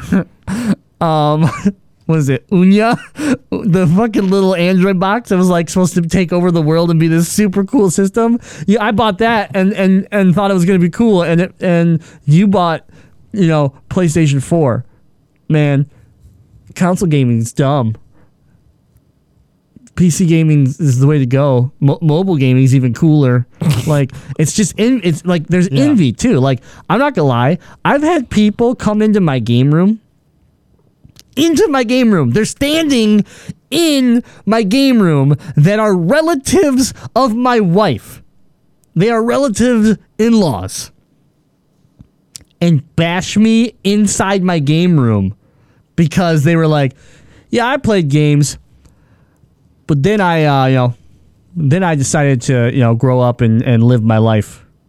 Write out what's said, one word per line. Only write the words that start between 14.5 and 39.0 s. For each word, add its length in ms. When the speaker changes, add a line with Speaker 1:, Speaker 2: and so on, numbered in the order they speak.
Speaker 1:
Man, 400
console 320
gaming's 460
dumb. 420
P 140
C 160
gaming 420
is 320
the 80
way 120
to 60
go. 540
Mo-, 220
mobile 360
gaming's 380
even 180
cooler. 540
Speaker 2:
<laughs> 260
Speaker 1:
Like, 260
it's 140
just 260
en-, 240
it's 220
like, 220
there's 240
Speaker 2:
Yeah. 120
Speaker 1:
envy 280
too. 280
Like, 220
I'm 80
not 160
gonna 140
lie, 300
I've 180
had 300
people 440
come 260
into 200
my 160
game 360
room, 280
into 320
my 160
game 280
room. 200
They're 140
standing 800
in 540
my 160
game 380
room 340
that 240
are 160
relatives 1000
of 200
my 240
wife. 640
They 160